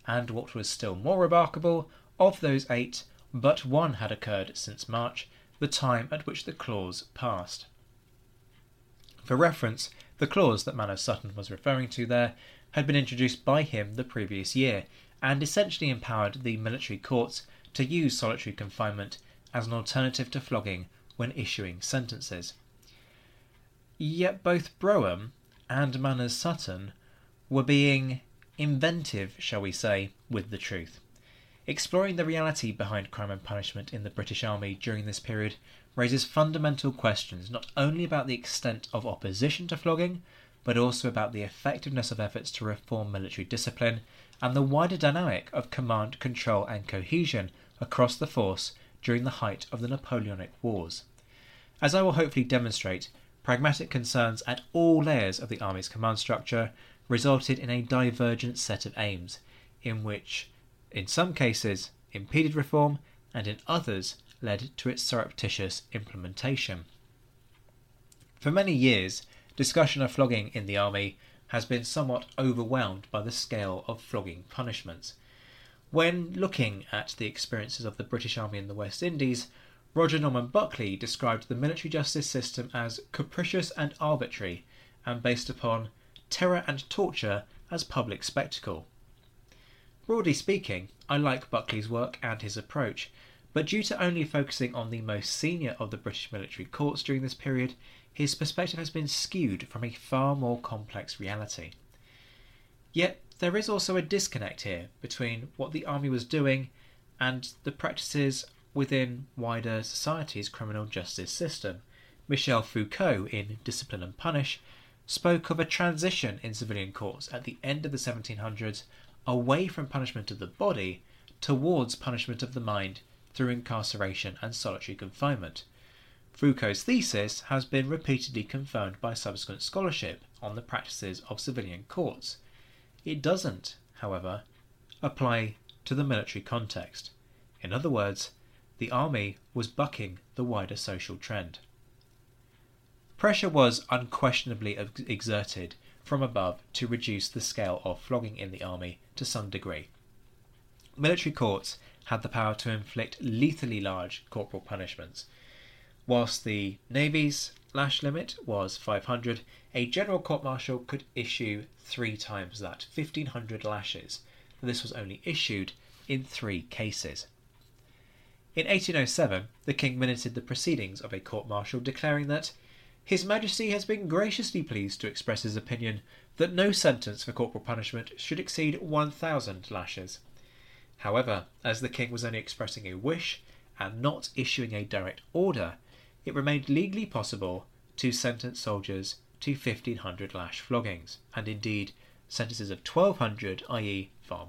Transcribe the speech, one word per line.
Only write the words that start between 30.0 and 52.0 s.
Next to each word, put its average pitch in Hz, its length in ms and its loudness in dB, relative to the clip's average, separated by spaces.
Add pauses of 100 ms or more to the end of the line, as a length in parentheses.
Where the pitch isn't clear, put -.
with 107 200 -2
the 98 80 -6
truth. - 420 -6 (680)
Exploring 180 500 2
the 170 80 2
reality 156 480 0
behind 101 380 -2
crime 104 200 -6
and 95 120 -6
punishment 101 500 -6
in 104 120 -6
the 104 60 -6
British - 320 -4
Army 101 380 -2
during 107 260 -2
this 104 140 -4
period 107 360 -2 (380)
raises 123 300 4
fundamental 151 640 4
questions 101 600 0
not 120 160 -8 (100)
only 151 280 4
about 143 220 0
the 131 80 0
extent - 580 -2
of 117 140 -2
opposition 110 640 0
to 165 80 -2
flogging, 175 460 2 (420)
but 120 140 4
also 123 300 4
about 107 240 0
the 104 100 -4
effectiveness 131 680 -2
of 110 100 -4
efforts - 320 -2
to - 120 -6
reform 107 480 -2
military 98 320 -4
discipline 117 560 0 (400)
and 123 140 2
the 139 80 6
wider 160 340 4
dynamic 147 560 2
of - 180 -2
command, 117 480 0
control 113 460 2
and 104 240 -6
cohesion 107 600 0 (300)
across 123 360 4
the 156 100 -2
force 95 460 0 (300)
during 120 220 2
the 135 60 2
height 107 400 -4
of 113 100 -6
the 120 80 -2
Napoleonic 104 600 -4 (120)
Wars. 95 400 -2 (760)
As 147 140 6
I 190 80 8